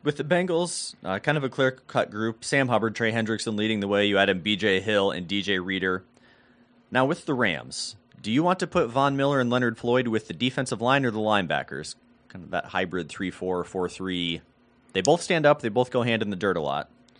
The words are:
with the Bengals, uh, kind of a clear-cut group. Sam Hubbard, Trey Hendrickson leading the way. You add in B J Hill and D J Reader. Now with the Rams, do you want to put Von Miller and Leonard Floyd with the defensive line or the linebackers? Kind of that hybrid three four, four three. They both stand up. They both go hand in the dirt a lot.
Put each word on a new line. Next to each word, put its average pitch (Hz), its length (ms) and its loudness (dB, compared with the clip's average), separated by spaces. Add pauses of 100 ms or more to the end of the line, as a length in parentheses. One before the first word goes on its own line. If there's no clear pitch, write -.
with 147 140 -2
the 160 80 -4
Bengals, 175 760 -2
uh, 95 180 -4
kind 151 180 0
of 139 80 -4
a 120 40 -2
clear-cut - 640 0
group. 110 320 -4
Sam 139 240 2
Hubbard, 110 260 2
Trey 113 200 0
Hendrickson 110 420 -2
leading 107 240 0
the 98 80 -2
way. 101 180 4
You 101 120 4
add 98 100 6
in 92 140 2
B 107 160 0
J 95 240 2
Hill 98 300 2
and 85 140 -6
D 101 160 -4
J 95 180 0
Reader. 92 440 -2 (880)
Now 127 140 4
with 165 200 -4
the 147 80 -2
Rams, 80 600 -2 (260)
do 107 120 -4
you 147 100 4
want 185 160 2
to 185 80 -2
put 151 220 0
Von 139 260 2
Miller 139 240 2
and 120 100 2
Leonard 120 280 0
Floyd 120 320 2
with 110 180 -2
the 92 60 -8
defensive 123 480 -4
line 131 240 2
or 117 60 0
the 107 80 -4
linebackers? 78 760 -2 (320)
Kind 92 160 -18
of - 80 -14
that 87 140 -4
hybrid 90 420 -4
three 92 240 -6
four, 90 320 -4
four 90 240 -4
three. 87 540 -4 (500)
They 95 80 2
both 170 220 4
stand 165 240 0
up. 147 160 6
They 113 80 -2
both 123 200 0
go 123 120 0
hand 117 200 0
in 104 100 -4
the 98 40 -4
dirt 92 220 0
a 80 40 -2
lot. 71 280 -4 (300)